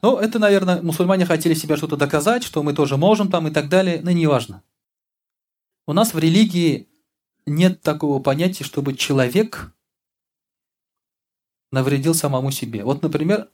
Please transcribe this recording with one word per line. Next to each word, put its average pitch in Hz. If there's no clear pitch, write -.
Ну, 233
это, 220
наверное, 190
мусульмане 180
хотели 165
себе 156
что-то 151
доказать, 151
что 160
мы 147
тоже 143
можем 196
там 165
и -
так 151
далее, 175
но 170
неважно. 143
У 147
нас 220
в 165
религии 170
нет 180
такого 151
понятия, 151
чтобы 139
человек 139
навредил 135
самому 139
себе. 113
Вот, 127
например, 165